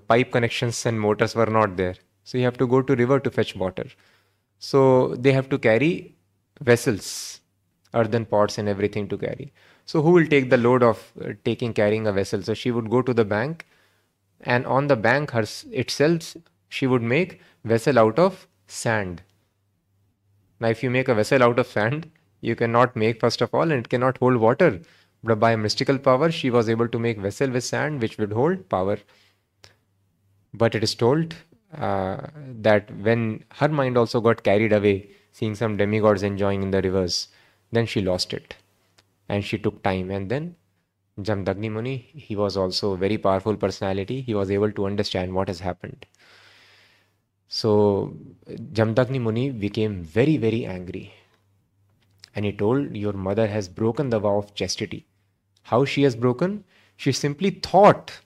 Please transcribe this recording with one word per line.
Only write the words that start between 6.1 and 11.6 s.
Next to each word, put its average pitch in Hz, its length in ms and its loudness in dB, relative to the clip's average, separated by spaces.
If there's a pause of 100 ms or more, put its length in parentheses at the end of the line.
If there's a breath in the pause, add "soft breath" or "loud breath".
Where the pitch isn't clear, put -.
vessels, - 800 0 (540)
earthen 113 300 0
pots 104 340 0
and 104 100 -4
everything 101 380 -4
to 101 100 -8
carry. - 340 -10 (340 soft breath)
So 160 180 -2
who 165 80 4
will 170 160 6
take 139 240 4
the 131 60 6
load 123 260 4
of, - 360 2
uh, - 100 -10 (140)
taking, 113 300 -4